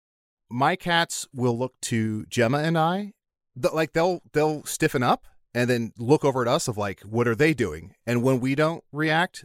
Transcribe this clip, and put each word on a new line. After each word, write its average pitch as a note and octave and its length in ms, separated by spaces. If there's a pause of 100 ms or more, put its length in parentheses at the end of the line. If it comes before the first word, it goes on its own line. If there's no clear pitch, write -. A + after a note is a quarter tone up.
(500)
My C3+ 240
cats E3+ 580
will A#2+ 240
look B2+ 260
to A2 440
Gemma A#2 320
and E3 180
I. F#3 360 (420)
The, B2+ 160
like, D#3 220
they'll, E3+ 280 (120)
they'll D3+ 320
stiffen - 380
up D#3 240 (280)
and A#2+ 160
then A#2 260
look B2+ 280
over C3 180
at A#2 60
us D3 200
of, G#2 80
like, G2+ 260
"What A2+ 260
are A2+ 80
they D3+ 180
doing?" F2+ 400 (120)
And A#2+ 180
when C3 160
we C3 160
don't D#3 260 (100)
react, D#3 520